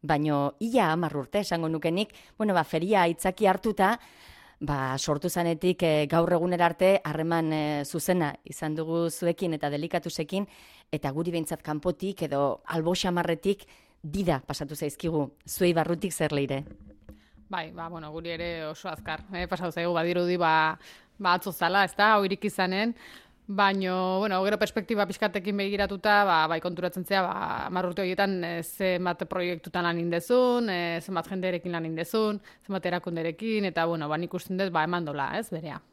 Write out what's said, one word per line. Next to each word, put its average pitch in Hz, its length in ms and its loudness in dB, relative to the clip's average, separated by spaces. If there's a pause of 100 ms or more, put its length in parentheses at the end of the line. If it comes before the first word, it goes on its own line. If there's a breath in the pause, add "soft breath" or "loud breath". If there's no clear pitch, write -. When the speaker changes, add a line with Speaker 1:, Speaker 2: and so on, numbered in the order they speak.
Speaker 1:
baino 147 540 2
ia 226 320 2
hamar 160 260 0
urte, 143 240 -2
esango 170 280 -2
nuke 160 220 0
nik, 196 220 -2 (240 loud breath)
bueno, 208 160 0
ba, 170 100 4
feria 180 400 2
aitzaki 180 460 2
hartuta, 196 460 2 (640 loud breath)
ba, 135 380 -2
sortu 147 320 0
zanetik, 175 540 0
eh, 151 260 4
gaur 170 280 4
egunera 175 320 2
arte 185 340 4
harreman, 160 500 0
eh, 151 320 -2
zuzena 170 480 0 (120)
izan 156 300 -6
dugu 165 340 -2
zuekin 170 480 -2
eta 147 120 -2
Delikatuzekin, 170 760 -4 (440 loud breath)
eta 165 200 -4
guri 165 200 -2
behintzat 165 340 -4
kanpotik 180 640 -4
edo 139 360 0
albo 165 300 0
xamarretik 175 680 0 (360 soft breath)
dida 165 440 0
pasatu 143 300 -8
zaizkigu, 156 560 -2 (160)
zuei 175 260 2
barrutik 165 400 0
zer, 151 180 0
Leire? 139 320 0 (840 loud breath)
Speaker 2:
Bai, 170 220 -6
ba, 165 180 -10
bueno, 160 220 -12
guri 165 180 -8
ere 170 380 -6
oso 156 220 -10
azkar, - 440 -8
eh, 180 140 -4
pasatu 175 240 -4
zaigu, 175 220 -2
badirudi, 175 440 0
ba, 160 400 4 (400 loud breath)
ba, 185 160 2
atzo 180 180 -2
zala, 180 340 2
ezta, 208 280 4
hau 202 120 4
iriki 196 240 -2
zanen, 196 460 0 (520 loud breath)
baino, 190 720 2
bueno, 196 240 0
gero 208 140 2
perspektiba 208 480 0
pixkatekin 202 520 -2
begiratuta, 202 680 2
ba, 175 120 4 (120)
bai 165 120 0
konturatzen 180 440 -4
zea, 196 160 2
ba, 185 120 0 (340)
hamar 180 180 -2
urte 175 160 -2
horietan, 185 420 0
eh, 170 200 -4
zenbat 180 640 -2
proiektutan 175 560 -4
lan 170 160 0
indezun, 240 680 2
eh, 175 320 -2
zenbat 170 280 -6
jenderekin 180 420 -4
lan 165 140 -4
indezun, 196 560 -2 (240 loud breath)
zenbat 190 200 -4
erakunderekin, 175 800 -2
eta, 165 200 0
bueno, 160 240 -2
ba, 151 80 0
nik 170 160 -4
usten 185 240 -6
dut, 190 160 -2
ba, 160 100 4
eman 175 220 0
dola, 143 320 -4
ez, 226 120 -6
berea. 160 320 -8 (120)